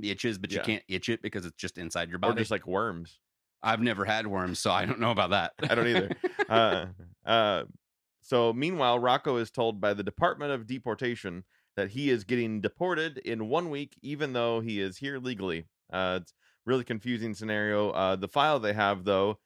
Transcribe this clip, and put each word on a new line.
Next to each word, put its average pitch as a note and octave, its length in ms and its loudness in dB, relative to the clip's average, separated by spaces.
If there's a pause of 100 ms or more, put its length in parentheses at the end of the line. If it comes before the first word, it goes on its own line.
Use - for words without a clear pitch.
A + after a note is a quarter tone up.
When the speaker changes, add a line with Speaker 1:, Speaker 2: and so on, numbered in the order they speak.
Speaker 1:
itches, G#2 340 -2
but F#2 140 -8
you G2 60 -2
Speaker 2:
Yeah. - 60 -4
Speaker 1:
can't G#2+ 240 -2
itch F#2+ 220 -4
it A2+ 140 -2
because G2+ 220 -6
it's E2 120 -14
just - 220 -10
inside E2+ 300 -4
your F2 80 -6
Speaker 2:
Or - 20 -4
Speaker 1:
body. A2 220 2
Speaker 2:
just, G#2+ 100 -2
like, G2+ 160 -2
worms. F#2 520 -4 (440)
Speaker 1:
I've A2+ 180 2
never G#2 240 2
had G#2+ 220 0
worms, F#2 320 -2
so A2 120 0
I F#2+ 140 2
don't A#2+ 140 -2
know A#2 100 2
about G2 220 2
that. F#2 220 2 (140)
Speaker 2:
I - 80 4
don't A#2 120 2
either. A2+ 240 0 (200)
Speaker 1:
<laughs> G4+ 180 -2
Speaker 2:
Uh, G2+ 360 4 (400)
uh, G#2 380 4 (580)
so A#2 320 2
meanwhile, C3 460 2
Rocco B2 380 2
is A2+ 120 -2
told A2+ 320 -2
by G#2 140 2
the G2+ 80 -4
Department D3 480 -2
of A#2 160 -4
Deportation A2+ 760 -6 (320)
that G2 140 -2
he C3+ 220 0
is A2 140 0
getting A2+ 360 0
deported D#3+ 560 -4
in A2 320 -6
one D#3+ 220 -2
week, C#3+ 320 -10
even C#3+ 300 -6
though A#2 260 0
he A2+ 200 -4
is F#2+ 180 -4
here C#3 200 -6
legally. F#2+ 480 -4 (260)
Uh, F#2 300 0
it's - 100 -18
a - 40 -20 (340)
really B2+ 140 2
confusing A#2 500 -4
scenario. G#2 560 0
Uh, F#2+ 260 2
the F#2+ 120 -4
file D3 320 2
they G#2 140 0
have, G2+ 320 2
though, G2+ 400 4